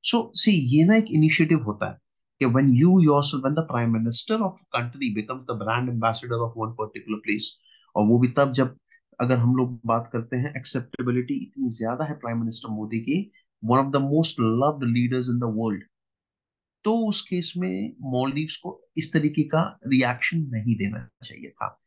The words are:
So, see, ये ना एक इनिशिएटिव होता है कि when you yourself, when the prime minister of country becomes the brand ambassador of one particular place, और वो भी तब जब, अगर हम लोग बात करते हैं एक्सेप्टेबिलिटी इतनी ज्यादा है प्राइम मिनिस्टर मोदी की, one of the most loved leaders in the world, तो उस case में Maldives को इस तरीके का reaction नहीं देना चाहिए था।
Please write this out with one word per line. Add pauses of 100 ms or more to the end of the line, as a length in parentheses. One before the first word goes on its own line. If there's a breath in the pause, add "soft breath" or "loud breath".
So,
see,
ये
ना
एक
इनिशिएटिव
होता
है (420)
कि
when
you
yourself,
when
the
prime
minister
of (220)
country
becomes
the
brand
ambassador
of (100)
one
particular (120)
place, (460 soft breath)
और
वो
भी
तब
जब, (440 soft breath)
अगर
हम
लोग
बात
करते
हैं
एक्सेप्टेबिलिटी
इतनी
ज्यादा
है
प्राइम
मिनिस्टर
मोदी
की, (340 soft breath)
one
of
the
most
loved
leaders
in
the
world, (1040)
तो
उस
case
में
Maldives
को (140)
इस
तरीके
का
reaction
नहीं
देना (140)
चाहिए
था।